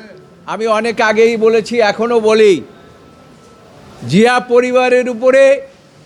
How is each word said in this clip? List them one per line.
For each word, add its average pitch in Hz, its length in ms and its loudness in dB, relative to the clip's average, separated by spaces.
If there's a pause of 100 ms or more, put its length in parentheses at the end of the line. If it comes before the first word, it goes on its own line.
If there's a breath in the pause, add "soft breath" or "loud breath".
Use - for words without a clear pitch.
(460)
আমি 196 220 -6
অনেক 220 340 -4
আগেই 220 360 2
বলেছি, 226 440 0
এখনও 220 380 -2
বলি, 214 420 2 (1500)
জিয়া 226 300 2
পরিবারের 247 720 0
উপরে 269 520 2 (440)